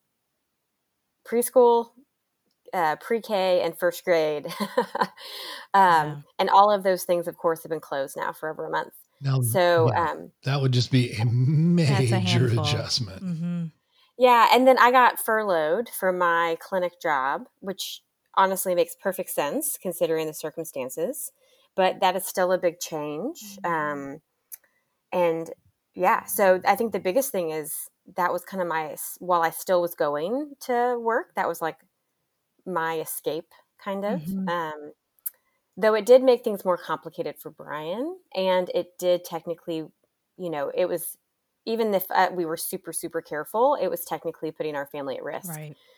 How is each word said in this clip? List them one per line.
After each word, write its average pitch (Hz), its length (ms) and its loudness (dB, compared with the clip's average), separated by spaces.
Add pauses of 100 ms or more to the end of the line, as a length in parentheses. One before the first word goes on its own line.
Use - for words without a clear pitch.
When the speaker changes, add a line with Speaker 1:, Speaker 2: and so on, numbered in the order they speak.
(1200)
Speaker 1:
preschool, 233 640 4 (840)
uh, 160 240 0
pre-K 190 640 0
and 165 140 -2
first 175 280 -2
grade. 156 420 0 (140)
<laughs> 202 60 -2 (1080)
Um, 196 80 8 (240)
Speaker 2:
Yeah. 147 100 -8 (220)
Speaker 1:
and 190 120 0
all 202 200 8
of 202 120 2
those 185 220 2
things, 175 220 0
of 170 120 -8
course, 165 240 0
have 165 80 -14
been 160 100 -4
closed 143 340 -6
now - 180 -6
for - 180 -8
over 156 160 -8
a 156 40 -10
month. 160 220 -4 (300)
Speaker 3:
Now, 135 180 0
Speaker 1:
So, 165 500 4
Speaker 3:
yeah, - 200 0
Speaker 1:
um, - 220 -12 (120)
Speaker 3:
that 135 160 -2
would 135 120 2
just 123 180 2
be 123 220 2
a - 40 -10
Speaker 2:
That's 107 60 -4
a - 20 2
Speaker 3:
major 135 920 4
Speaker 2:
handful. - 460 2
Speaker 3:
adjustment. - 580 -4
Speaker 2:
Mm-hmm. 175 420 -6 (540)
Speaker 1:
Yeah, 240 340 6
and 254 160 8
then 254 100 8
I 233 120 8
got 247 280 6
furloughed 202 720 0
from 185 300 0
my 170 420 2
clinic 180 400 -4
job, 151 480 -2 (120)
which - 420 -10 (320)
honestly 190 400 0
makes 170 200 0
perfect - 360 -6
sense 165 500 -4
considering 160 460 -2
the 156 80 -8
circumstances, 160 960 -8 (420)
but 185 260 0
that 185 160 2
is 185 100 -6
still 185 260 0
a 185 60 2
big 175 200 0
change. 156 600 -8 (220)
Speaker 2:
Mm-hmm. 175 100 -4
Speaker 1:
Um, 147 480 -4 (880)
and 165 400 0 (440)
yeah, 190 300 0
so 185 420 4
I 202 100 4
think 226 160 -4
the 196 80 -4
biggest 208 320 0
thing 175 160 -2
is 156 400 -8 (260)
that 175 160 0
was 175 140 -4
kinda 190 220 -6
my, 160 300 -4 (240)
while 180 200 2
I 165 100 2
still 180 300 0
was 170 140 -2
going 185 640 -4
to 240 380 0
work, 233 360 -2
that 190 140 -2
was, 170 140 -6
like, 160 160 -6 (880)
my 165 340 -4
escape, 156 540 -8 (240)
kind 196 260 -8
of. 202 160 -2
Speaker 2:
Mm-hmm. 190 300 -6
Speaker 1:
Um, 151 420 -6 (800)
though 214 200 2
it 214 100 0
did 247 180 8
make 247 220 4
things 208 220 -4
more 180 100 2
complicated 160 640 -8
for - 120 -18
Brian, 160 680 -8 (160)
and 185 400 0
it 175 240 -4
did 180 260 2
technically, 165 640 -8 (480)
you 180 140 -8
know, 143 240 -4
it 180 120 2
was, 175 300 -6 (480)
even 220 300 -2
if, 185 160 0
uh, 175 220 4
we 180 120 -4
were 160 140 -6
super, - 340 -10
super 165 300 -8
careful, 214 580 -2
it 185 80 -2
was 170 160 -6
technically 160 480 -8
putting 156 240 -8
our 139 100 -6
family 139 300 -8
at - 80 -12
risk. 160 240 -10
Speaker 2:
Right. 156 260 -12 (240)